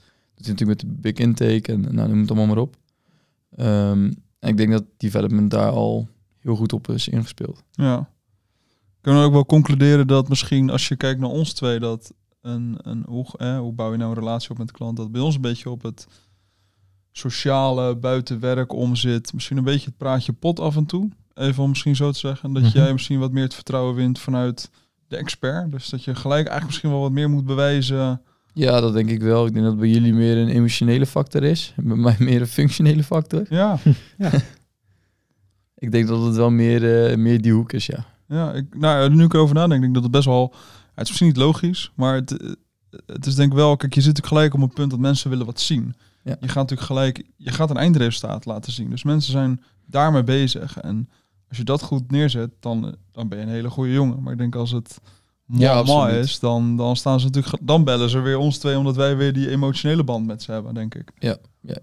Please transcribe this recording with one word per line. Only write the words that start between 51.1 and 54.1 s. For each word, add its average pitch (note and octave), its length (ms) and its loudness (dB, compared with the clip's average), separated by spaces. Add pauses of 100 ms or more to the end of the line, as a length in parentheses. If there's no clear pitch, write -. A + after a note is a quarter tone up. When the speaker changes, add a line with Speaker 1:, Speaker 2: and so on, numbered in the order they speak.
Speaker 2:
als A#2+ 80 -14
je B2 60 -6
dat C3+ 180 -2
goed B2+ 300 -6
neerzet, C3 480 0
dan, A2 360 -6 (160)
dan A2+ 160 -10
ben G2+ 120 -8
je G#2+ 60 -8
een A2 60 -6
hele A#2 180 -6
goede B2+ 220 -4
jongen. C3 320 0